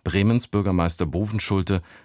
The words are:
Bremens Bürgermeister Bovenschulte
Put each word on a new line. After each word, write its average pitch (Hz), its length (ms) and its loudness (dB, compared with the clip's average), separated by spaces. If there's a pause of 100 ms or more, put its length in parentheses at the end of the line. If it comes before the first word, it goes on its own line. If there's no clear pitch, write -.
Bremens 101 440 2
Bürgermeister 90 600 0
Bovenschulte 98 760 -2 (240)